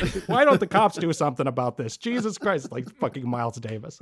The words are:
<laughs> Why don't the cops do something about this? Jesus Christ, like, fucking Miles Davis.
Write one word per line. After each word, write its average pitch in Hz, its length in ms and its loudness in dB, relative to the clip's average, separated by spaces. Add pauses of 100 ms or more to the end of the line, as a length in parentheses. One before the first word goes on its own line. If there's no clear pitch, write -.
(140)
<laughs> - 140 -8
Why 254 160 6
don't 277 160 6
the 196 60 -2
cops 202 300 4
do 165 160 0
something 143 340 0
about 123 300 -2
this? 113 200 -6
Jesus 233 420 -4
Christ, 170 320 -2
like, 123 260 -10
fucking 127 320 -4
Miles 120 280 -2
Davis. 110 460 -10